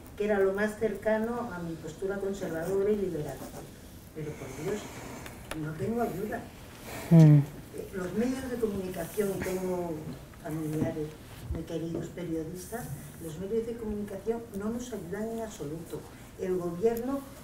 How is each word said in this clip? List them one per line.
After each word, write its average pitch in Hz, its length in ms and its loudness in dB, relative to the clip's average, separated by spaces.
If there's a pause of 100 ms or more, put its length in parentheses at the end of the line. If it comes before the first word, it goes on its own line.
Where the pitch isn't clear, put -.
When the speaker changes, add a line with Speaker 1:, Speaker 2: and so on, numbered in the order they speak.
(180)
Speaker 1:
que 208 80 2
era 208 140 4
lo 190 140 6
más 208 240 0
cercano 220 760 0
a 175 80 -6
mi 165 160 -4
postura 190 420 -4
conservadora 196 720 0
y 214 40 6
liberal. 156 420 -2 (760)
Pero, 147 180 -6
por 135 160 -10 (160)
Dios, 208 180 -2 (840)
no 156 100 -4
tengo 214 280 -2
ayuda. 202 380 -2 (720)
Speaker 2:
Mm. 156 260 12
Speaker 1:
Eh, - 580 0
los 180 180 -4
medios 254 380 0
de 240 60 -4
comunicación, 196 720 -2 (100)
tengo 180 540 0 (500)
familiares 156 640 -2 (460)
muy 165 100 -4
queridos 165 440 -4
periodistas, 175 800 -6 (380)
los 160 160 -8
medios 220 260 0
de 233 120 -4
comunicación 214 640 -4 (180)
no 208 100 -2
nos 240 220 -4
ayudan 196 380 -4
en 226 120 -4
absoluto. 165 600 -6 (380)
El 185 180 2
gobierno 226 640 2 (240)